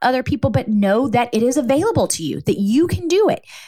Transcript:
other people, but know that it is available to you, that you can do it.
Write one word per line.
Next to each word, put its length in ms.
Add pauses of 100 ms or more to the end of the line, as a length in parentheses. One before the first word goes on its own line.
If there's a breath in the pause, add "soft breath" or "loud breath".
other 180
people, 300
but 160
know 400
that 260
it 80
is 160
available 520
to 120
you, 200
that 180
you 260
can 220
do 200
it. 160 (240 loud breath)